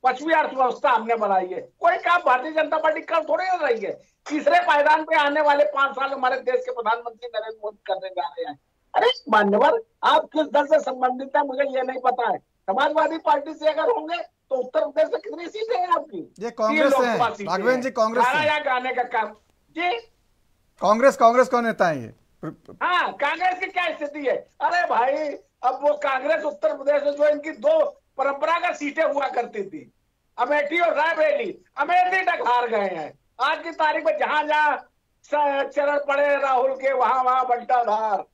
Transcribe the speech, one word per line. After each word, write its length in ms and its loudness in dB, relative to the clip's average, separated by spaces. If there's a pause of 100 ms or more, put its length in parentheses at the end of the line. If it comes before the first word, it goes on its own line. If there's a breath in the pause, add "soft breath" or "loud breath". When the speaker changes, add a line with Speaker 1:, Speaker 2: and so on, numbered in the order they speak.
Speaker 1:
पांचवी 320 0
अर्थव्यवस्था 560 0
हमने 260 0
बनाई 300 0
है। 140 -8
कोई 360 0
काम 220 2
भारतीय 340 2
जनता 260 0
पार्टी 220 0
कर 240 -2
थोड़ी 200 0
ना 100 0
रही 260 0
है। 320 -10 (160)
तीसरे 320 2
पायदान 420 4
पे 140 -2
आने 240 2
वाले 240 4
पांच 280 0
साल 200 -4
हमारे 240 0
देश 240 -2
के 100 -10
प्रधानमंत्री 560 -4
नरेंद्र 380 -8
मोदी 220 -10
करने 220 -4
जा 140 -6
रहे 280 -8
हैं। 80 -14 (360)
अरे 180 4 (180)
मान्यवर, 520 4 (220)
आप 280 4
किस 100 0
दल 240 0
से 140 4
संबंधित 560 -4
हैं, 80 2
मुझे 180 -2
ये 200 -2
नहीं 180 -6
पता 320 0
है। 60 -4
समाजवादी 800 -2
पार्टी 360 -2
से 140 -2
अगर 140 0
होंगे, 360 -2
तो 380 -8
उत्तर 240 -2
प्रदेश 320 0
में 100 -4
कितनी 240 -12
सीटें 340 -4
हैं 80 -4
आपकी? 500 -4
Speaker 2:
ये 120 -8
कांग्रेस 420 0
Speaker 1:
तीन 120 0
Speaker 2:
है, 60 0
Speaker 1:
लोकसभा 260 0
सीटें 140 -8
Speaker 2:
राघवेंद्र 320 0
जी, 60 -4
Speaker 1:
हैं। 60 -8
Speaker 2:
कांग्रेस 300 2
Speaker 1:
गाना 140 2
Speaker 2:
है। 80 0
Speaker 1:
या 120 0
गाने 340 -2
का 100 -2
काम। 260 -2 (420)
जी? 260 -2 (840)
Speaker 2:
कांग्रेस, 360 2
कांग्रेस 320 4
कौन 160 0
नेता 240 0
है 140 -4
ये? 120 -16 (680)
Speaker 1:
हाँ, 300 -2
कांग्रेस 480 -2
की 60 -6
क्या 300 -4
स्थिति 220 -10
है? 180 -2 (240)
अरे 260 0
भाई, 260 2 (500)
अब 200 0
वो 120 4
कांग्रेस 500 -2
उत्तर 320 -2
प्रदेश 260 0
में 100 0
जो 160 2
इनकी 220 -2
दो 520 0 (160)
परंपरागत 580 0
सीटें 280 -2
हुआ 240 0
करती 340 -4
थी, 300 -12 (460)
अमेठी 400 0
और 160 2
रायबरेली, 680 0 (120)
अमेठी 460 2
तक 160 0 (100)
हार 200 2
गए 280 -2
हैं। 220 -12 (220)
आज 220 0
की 80 -10
तारीख 360 -2
में 120 0
जहां 300 0
जहां 280 2 (480)
स-, 460 0
चरण 280 0
पड़े 380 2
राहुल 360 2
के, 200 -2
वहां 320 2
वहां 200 2
बंटाधार। 880 0